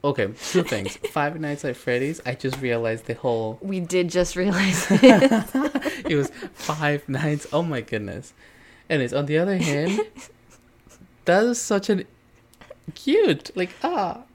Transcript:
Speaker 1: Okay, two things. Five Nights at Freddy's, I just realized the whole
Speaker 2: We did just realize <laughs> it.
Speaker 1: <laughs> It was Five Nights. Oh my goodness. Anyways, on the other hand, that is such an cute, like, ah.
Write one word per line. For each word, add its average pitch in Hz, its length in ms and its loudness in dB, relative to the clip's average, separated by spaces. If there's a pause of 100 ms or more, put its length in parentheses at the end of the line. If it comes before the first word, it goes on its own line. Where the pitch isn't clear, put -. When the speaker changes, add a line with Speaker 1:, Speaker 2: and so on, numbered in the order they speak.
Speaker 1:
Okay, 131 240 0 (220)
two 180 120 2
things. - 340 -4 (140)
Five 151 300 -4
Nights 147 240 -6
at 127 120 -4
Freddy's, 135 480 -4
I 123 120 -4
just 131 260 -6
realized 117 440 -2
the 120 80 -6
whole 113 460 -4
Speaker 2:
We 196 200 -4
did 175 300 0
just 175 260 0
realize 185 520 0
<laughs> - 20 2
it. - 120 6
Speaker 1:
<laughs> 262 1040 6
It 170 60 0
was 143 160 0 (240)
Five 147 540 -2
Nights. 147 440 -2
Oh 156 120 0
my 147 160 -4
goodness. 104 520 -8 (560)
Anyways, 135 240 0
on 143 140 0
the 151 120 2
other 190 200 2
hand, 160 400 0 (1300)
that 180 180 4
is 240 180 0
such 202 300 -2
an 196 140 0 (880)
cute, 302 640 0
like, 180 140 -4 (120)
ah. 240 400 -2 (120)